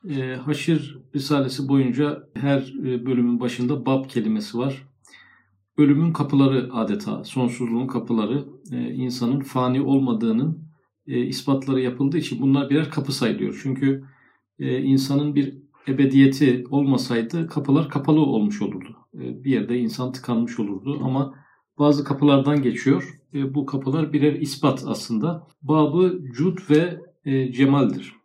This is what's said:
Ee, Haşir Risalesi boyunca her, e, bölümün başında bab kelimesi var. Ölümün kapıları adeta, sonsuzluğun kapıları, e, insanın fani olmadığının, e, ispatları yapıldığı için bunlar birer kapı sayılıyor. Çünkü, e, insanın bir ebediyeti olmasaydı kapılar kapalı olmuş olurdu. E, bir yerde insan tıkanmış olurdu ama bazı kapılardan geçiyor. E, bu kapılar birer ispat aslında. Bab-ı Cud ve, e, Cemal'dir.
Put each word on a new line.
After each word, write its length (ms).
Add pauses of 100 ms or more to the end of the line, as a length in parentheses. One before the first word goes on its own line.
Ee, 260
Haşir 640 (160)
Risalesi 540
boyunca 640
her, 400 (100)
e, 220
bölümün 340
başında 460
bab 220
kelimesi 500
var. 280 (880)
Ölümün 360
kapıları 600
adeta, 520
sonsuzluğun 640
kapıları, 600 (240)
e, 220
insanın 460
fani 400
olmadığının, 840 (420)
e, 200
ispatları 540
yapıldığı 380
için 220
bunlar 300
birer 200
kapı 220
sayılıyor. 500
Çünkü, 420 (540)
e, 240
insanın 520
bir 260 (280)
ebediyeti 800
olmasaydı 760
kapılar 420
kapalı 320
olmuş 420
olurdu. 340 (180)
E, 300
bir 60
yerde 280
insan 340
tıkanmış 460
olurdu 440
ama 320 (440)
bazı 260
kapılardan 580
geçiyor. 580 (140)
E, 200
bu 120
kapılar 460
birer 280
ispat 460
aslında. 600 (160)
Bab-ı 600 (100)
Cud 260 (120)
ve, 300 (240)
e, 280
Cemal'dir. 600 (120)